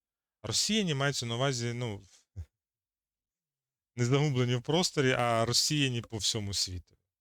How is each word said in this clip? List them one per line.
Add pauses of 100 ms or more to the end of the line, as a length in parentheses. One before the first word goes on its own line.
(420)
Розсіяні
мається
на
увазі,
ну, (1900)
не
загублені
в
просторі,
а
розсіяні
по
всьому
світу. (240)